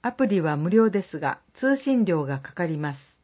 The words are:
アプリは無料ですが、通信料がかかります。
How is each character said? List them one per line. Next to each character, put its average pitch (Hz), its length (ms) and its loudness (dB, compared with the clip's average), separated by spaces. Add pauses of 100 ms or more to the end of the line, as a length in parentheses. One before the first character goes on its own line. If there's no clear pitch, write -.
ア 240 120 -6
プ 262 160 0
リ 190 140 2
は 151 140 0
無 156 140 -2
料 220 200 6
で 190 120 -2
す - 160 -12
が、 143 220 -6 (140)
通 269 200 2
信 269 300 0
料 165 200 0
が 139 140 -4
か - 140 -14
か 175 140 -4
り 160 100 -4
ま 147 180 -6
す。 - 300 -20